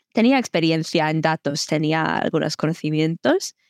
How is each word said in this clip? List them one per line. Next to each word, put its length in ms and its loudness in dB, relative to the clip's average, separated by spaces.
tenía 260 4
experiencia 720 0
en 100 0
datos, 460 -2
tenía 540 0
algunos 360 -2
conocimientos, 1000 -2